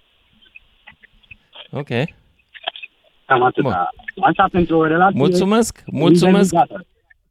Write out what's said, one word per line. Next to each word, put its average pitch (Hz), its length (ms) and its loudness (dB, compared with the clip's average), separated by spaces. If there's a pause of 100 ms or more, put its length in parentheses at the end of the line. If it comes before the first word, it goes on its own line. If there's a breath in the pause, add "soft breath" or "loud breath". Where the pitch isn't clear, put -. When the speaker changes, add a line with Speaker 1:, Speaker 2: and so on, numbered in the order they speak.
(1700)
Speaker 1:
Ok. 143 160 -12 (1400)
Speaker 2:
Cam 127 180 0
atâta. 92 460 -2 (260)
Speaker 1:
Bun. 190 80 -4
Speaker 2:
Asta 190 280 0
pentru 165 260 0
o 160 80 2
relație 180 340 0
Speaker 1:
Mulțumesc, 190 640 0
mulțumesc. 175 680 2
Speaker 2:
îndelungată. - 320 -2 (460)